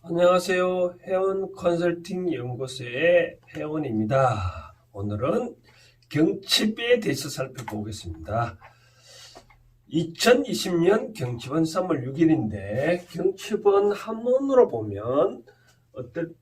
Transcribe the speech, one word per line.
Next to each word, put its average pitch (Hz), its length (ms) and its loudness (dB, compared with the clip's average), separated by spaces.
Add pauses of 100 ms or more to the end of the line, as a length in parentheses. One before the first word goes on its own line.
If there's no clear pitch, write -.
안녕하세요. 180 920 2
회원 190 500 -2
컨설팅 175 800 -2
연구소의 131 1080 -2 (120)
회원입니다. 117 1200 -2 (200)
오늘은 104 600 -4 (560)
경칩에 220 920 2
대해서 - 260 -4
살펴보겠습니다. 107 1300 -6 (1300)
이천이십 175 920 2
년 202 320 4
경칩은 127 540 -2
삼월 165 400 -2
육 135 140 -8
일인데, 131 920 2
경칩은 202 840 2
한문으로 240 760 2
보면 117 760 -2 (480)
어떤 165 500 -8